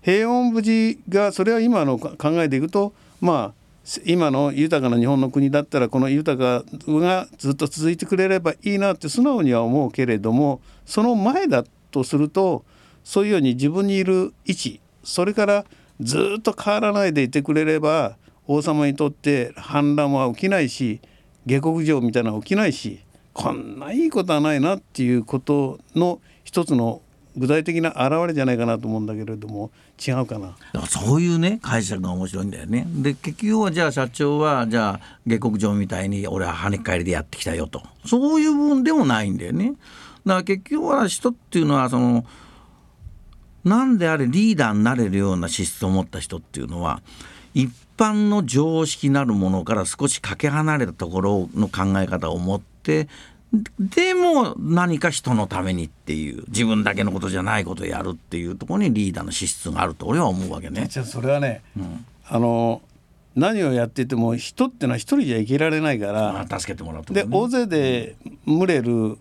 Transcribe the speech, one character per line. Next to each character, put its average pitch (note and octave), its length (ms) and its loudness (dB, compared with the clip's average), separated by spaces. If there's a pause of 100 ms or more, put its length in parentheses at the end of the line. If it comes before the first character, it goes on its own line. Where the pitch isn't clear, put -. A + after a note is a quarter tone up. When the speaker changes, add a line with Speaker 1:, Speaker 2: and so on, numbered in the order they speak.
Speaker 1:
平 G#3 260 2
穏 B3 220 2
無 A3+ 140 0
事 A3+ 440 2
が、 G3 240 2
そ F#3+ 120 -2
れ A3 100 2
は A#3 60 2
今 A3+ 260 4
の B2+ 140 0
考 - 180 -10 (240)
え D#3 60 2
で C3+ 100 0
い C3 40 2
く D#3 60 -2
と、 G3+ 280 -2 (240)
ま C3+ 340 0
あ、 - 500 -16
今 E3 280 2
の C#3 200 2
豊 D3+ 300 2
か B2+ 80 2
な A#2+ 80 2
日 A#2 80 4
本 C3+ 160 2
の C3 80 2
国 C#3 220 2
だ D3 80 2
っ D3 60 -2
た C#3+ 140 -2
ら、 A#2+ 100 2
こ C3 100 0
の C3 100 2
豊 D3+ 260 0
か B2 280 0 (240)
が F3 400 0 (100)
ず C#3 140 -2
っ - 20 2
と C#3+ 140 -2
続 D3+ 240 -2
い F3 60 -2
て E3+ 100 -6
く F#3 100 0
れ F#3+ 100 2
れ F#3+ 120 2
ば E3 140 -2
い - 100 -10
い G3+ 160 0
な G3 160 0
っ - 20 -20
て D#3 120 -8
素 A#3+ 120 0
直 B3+ 220 2
に B2+ 100 4
は A#2 80 4
思 B2+ 240 2
う A2+ 60 -4
け B2+ 160 0
れ A2+ 100 0
ど A2 140 0
も、 C3+ 280 2 (280)
そ - 160 0
の A#3+ 100 2
前 B3+ 320 2
だ C#3+ 180 2 (280)
と C3+ 120 0
す C#3+ 140 -2
る D3 120 2
と、 F3+ 360 0 (380)
そ - 180 0
う G3+ 40 4
い - 20 0
う G#3 60 2
よ F#3+ 40 4
う D#3+ 40 2
に C3 120 2
自 C3 160 0
分 F#3+ 160 0
に G3 120 2
い F#3+ 60 2
る F#3 300 0 (140)
位 F#3+ 60 -2
置、 - 280 -8 (220)
そ - 200 -2
れ G3+ 120 -2
か G#3+ 100 2
ら G3+ 200 2 (340)
ず F#3 400 0
っ - 20 -12
と A3 180 0
変 G#3 140 0
わ G#3+ 60 0
ら G#3+ 140 2
な G3+ 120 2
い F3 80 0
で D3 80 2
い B2 80 2
て C#3+ 140 0
く D3+ 100 -2
れ D#3 120 2
れ D#3 140 2
ば、 D3+ 380 0 (300)
王 C#3+ 160 2
様 D3+ 240 2
に C#3 80 0
と D3 140 0
っ - 20 -6
て C#3 440 0
反 D3 400 0
乱 C#3+ 180 2
は C3 200 2
起 - 80 -8
き F#3+ 80 0
な G3 120 2
い C3 80 0
し、 A2+ 300 -4 (460)
下 C3+ 160 2
克 D#3+ 220 0
上 D3+ 180 2
み A#2+ 100 2
た A#2+ 100 2
い - 20 0
な A2+ 80 0
の G#2+ 60 -4
は G#2+ 40 -6
起 F#3+ 140 -2
き - 0 -
な G#3 100 2
い D3+ 80 0
し、 G2+ 280 -10 (320)
こ B2+ 180 -4
ん A2 280 -10
な D3 140 -10
い D#4+ 140 2
い - 20 2
こ A3+ 140 0
と F3 100 0
は D3 80 2
な D#3 140 2
い C#3 40 0
な E3 180 2
っ - 20 -8
て - 240 -6
い B2 100 2
う A#2+ 100 2
こ C3 160 -4
と C#3 400 -2 (160)
の F3 240 0 (240)
一 F3 220 -2
つ D#3 100 0
の A#2 260 0 (360)
具 B2+ 100 -2
体 D#3 160 4
的 E3 160 -2
な E3 160 0
表 D3+ 320 2
れ E3+ 60 -2
じ C#3+ 80 0
ゃ C3 40 2
な B2+ 60 4
い B2 60 2
か A#2 80 0
な A#2 120 0
と A2+ 120 -8
思 A2 80 -2
う A2 40 -4
ん G#2+ 40 -4
だ G#2+ 100 -6
け A2 80 -8
れ A2 140 -10
ど G#2+ 100 -14
も、 G#2 240 -10 (340)
違 C#3 60 -2
う B2+ 140 0
か A2+ 120 -10
な。 G2 120 -12
Speaker 2:
だ F2+ 60 -18
か - 20 -20 (160)
ら D#2 120 -4
そ G2+ 300 2
う E3 60 4
い F3 80 2
う E3+ 100 2
ね、 G3 220 0
解 A2+ 200 -2
釈 F#2+ 200 -4
が F#2 100 -4
面 F#2 160 -4
白 F#2+ 160 -6
い - 40 -4
ん G2 40 -6
だ - 80 -12
よ D2+ 60 -12
ね。 A2 240 -2
で、 C#3+ 240 -2
結 - 320 -8
局 A3 160 2
は G3 100 0
じ D#3+ 100 0
ゃ D#3+ 60 2
あ C#3+ 60 0
社 C3+ 160 -2
長 D3 300 0
は、 C#3+ 280 0
じ A2+ 100 0
ゃ G2+ 240 0
あ - 240 -20
下 A2+ 140 2
克 A2 180 0
上 G2+ 160 0
み G2+ 140 0
た F#2+ 160 -4
い G2 60 -2
に G2 180 -4
俺 F#2 160 -2
は E2+ 100 -2
跳 E2+ 160 -2
ね G2 100 0
返 F2+ 200 -2
り F2 60 -2
で F#2 60 0
や D#2 100 0
っ - 20 -4
て - 140 -12
き - 80 -8
た E2 100 -4
よ D#2+ 120 -4
と。 - 160 -12 (220)
そ C#4 300 2
う D#4 60 4
い D4+ 60 4
う D4+ 60 4
部 D4 140 2
分 C4+ 160 4
で D#4+ 80 4
も D4 140 4
な A2+ 180 2
い G2+ 60 -2
ん F#2+ 80 -2
だ F2 80 -6
よ - 80 -4
ね。 G#3+ 220 0 (500)
だ F#3+ 80 2
か F#3 60 2
ら F3+ 40 -6
結 G3 200 -2
局 D#4 240 -4
は C#4 200 2
人 - 220 -2
っ A#3+ 40 -4
て - 240 -6
い E3+ 40 4
う D#3 40 2
の C#3+ 100 2
は、 B2+ 140 2
そ B2 100 0
の、 A#2+ 260 2 (1400)
な A3+ 220 4
ん B3 120 4
で E3+ 120 2
あ D#3+ 80 2
れ C3+ 100 2
リ G3+ 280 4
ー - 20 -4
ダ A#2+ 140 4
ー - 20 0
に G#2 100 4
な B2 120 4
れ A#2 120 2
る F#2+ 100 0
よ G2 160 2
う F2+ 40 0
な F2 100 -2
資 - 180 -2
質 - 200 -6
を F#2+ 40 2
持 F#2+ 120 2
っ - 40 -2
た - 140 -12
人 - 180 -10
っ - 40 -12
て - 180 -14
い C2 40 -8
う A#1 40 -8
の E2+ 140 -8
は、 D2+ 200 -4 (520)
一 C3 160 2 (280)
般 G#3 320 2
の G#3 160 2
常 D#3+ 400 2
識 D3 240 -2
な C#3 140 4
る A#2+ 100 0
も F#2+ 180 2
の F#2 120 0
か A2 120 -2
ら F#2+ 100 -2
少 - 240 -4
し - 120 -4
か - 140 -8
け D3 140 -2
離 D3+ 300 0
れ B2 60 0
た F2 60 -6
と F2 160 -6
こ F#2 140 -2
ろ G2 340 0
の G#2 140 0
考 F#2+ 320 0
え F#2 60 0
方 E2 240 -4
を E2+ 60 -4
持 F#2+ 200 -2
っ F#2+ 40 -6
て、 D3+ 460 -4 (720)
で F4 360 0
も E4+ 440 2
何 E3+ 400 0
か F3 120 0
人 B2+ 260 -2
の G#2+ 100 0
た F#2 160 -6
め F#2 120 -2
に E2+ 100 -2
っ D#2 60 -8
て - 240 -8
い D2+ 260 -6
う、 D#2+ 80 -14
自 A2+ 180 -2
分 G#2+ 200 2
だ G2+ 100 0
け G2+ 80 -2
の G2+ 80 0
こ F#2+ 80 -4
と F#2+ 100 -6
じ F#2 80 -4
ゃ F2+ 60 -4
な G#2+ 160 0
い F#2 60 -4
こ - 100 -8
と F#2+ 80 -10
を - 20 -6
や E2 160 -6
る F2+ 120 -6
っ - 20 -8
て - 220 -12
い E2+ 100 -6
う F#2 80 -8
と - 100 -14
こ F#3 120 -4
ろ G#3 60 0
に D3+ 100 2
リ G#2 180 0
ー - 20 -6
ダ E2 100 -8
ー - 20 -10
の D2+ 80 -10
資 - 160 -4
質 - 220 -8
が D#2+ 100 -4
あ F2+ 60 0
る E2 60 -6
と - 120 -12
俺 C#3+ 140 0
は D3+ 100 2
思 F#2 180 -4
う E2 60 -8
わ D2+ 80 -10
け D2+ 80 -12
ね。 G#3 200 -6
Speaker 1:
じ - 80 -10
ゃ C3 40 -6
あ A#2+ 40 -6
そ A#2+ 140 -10
れ B2 140 -4
は C#3+ 80 0
ね、 B2 200 -4 (160)
Speaker 2:
う G2+ 40 -8
ん。 E2+ 240 -10 (240)
Speaker 1:
あ A#2 100 0
の、 A#2 420 0 (540)
何 G3 280 0
を C#3 100 0
や A#2+ 140 0
っ - 20 -8
て C3 160 -4
て B2+ 100 -4
も A#2 220 0
人 - 300 -2
っ B3+ 40 -6
て - 160 -6
の A#2+ 60 -2
は A2+ 40 -4
一 C#4 200 -2
人 C4+ 80 2
じ B2 100 -2
ゃ - 40 0
生 A2 60 0
き B2+ 120 0
ら D#3+ 120 2
れ D#3 120 0
な D#3 100 0
い A#2 80 -2
か G2+ 140 -4
ら、 G#2+ 180 0
Speaker 2:
ま F#2 180 -6
あ、 F#2+ 100 -6
助 - 120 -8
け F2 60 -8
て E2+ 80 -14
も D#2+ 80 -10
ら D#2 80 -10
う - 20 -14
と F#3+ 100 -8
か G3 60 2
ね。 - 60 -2
Speaker 1:
で、 G#2+ 40 -8
大 G#3 200 2
勢 B3 180 0
で B2+ 480 0 (320)
群 E3 200 2
れ D#3 140 2
る A2+ 400 0